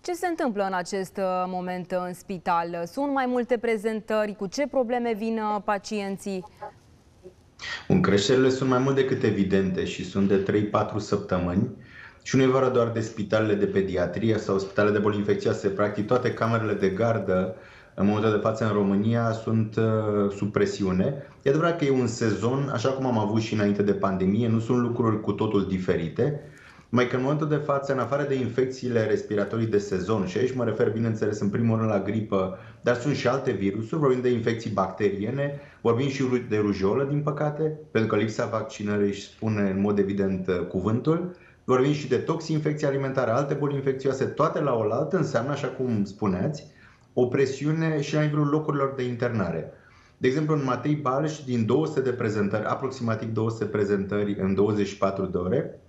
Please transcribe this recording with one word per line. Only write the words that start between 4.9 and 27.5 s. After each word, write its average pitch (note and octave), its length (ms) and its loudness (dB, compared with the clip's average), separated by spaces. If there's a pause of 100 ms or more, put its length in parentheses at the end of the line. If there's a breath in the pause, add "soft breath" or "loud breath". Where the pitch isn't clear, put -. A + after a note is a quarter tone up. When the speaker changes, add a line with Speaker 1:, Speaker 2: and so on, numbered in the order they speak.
Speaker 1:
vin, A3+ 220 -2
uh, G#3 260 -2
pacienții? G3 800 -4 (1400 loud breath)
Speaker 2:
Bun, F#2+ 120 6
creșterile G2+ 480 4
sunt C3 220 0
mai B2 80 4
mult C3+ 160 2
decât C3 280 0
evidente F#2+ 600 2
și F#2 200 -8
sunt G2 240 0
de G2 80 4
trei, G2+ 260 2
patru G#2 360 0
săptămâni. F2+ 680 0 (540 loud breath)
Și - 140 -2
nu C3+ 60 6
e C3 40 6
vorba C3 220 4
doar A#2 200 2
de A2+ 120 -2
spitalele G#2+ 540 0
de G2+ 120 2
pediatrie F#2+ 720 0
sau G2 200 0
spitalele G#2 360 2
de G#2 80 2
boli G2+ 140 2
infecțioase. G2+ 520 0
Practic, G#2 380 -2
toate A#2+ 260 2
camerele A2+ 400 0
de F#2+ 160 0
gardă, G2 680 0 (380 loud breath)
în G2 120 2
momentul G#2+ 240 2
de G#2 120 2
față, A2+ 220 0
în G#2+ 80 0
România, G#2+ 600 2
sunt, A2+ 440 0
uh, G#2+ 600 2
sub G2+ 160 -4
presiune. G2 720 0 (160 loud breath)
E C3+ 80 4
adevărat E3 280 2
că D3 60 0
e C#3 60 2
un B2+ 160 2
sezon, A#2 680 0
așa A#2 160 0
cum C3+ 180 -2
am A#2+ 120 2
avut G#2+ 220 2
și G#2+ 140 -2
înainte G2+ 280 2
de G2+ 120 4
pandemie, F#2+ 540 2
nu A2+ 100 2
sunt B2 200 0
lucruri A2+ 420 2
cu G2+ 120 -2
totul G#2 360 0
diferite. E2 720 -2 (480 loud breath)
Mai B2 180 2
că C3 100 -4
în B2+ 60 0
momentul D3 260 0
de D3+ 80 2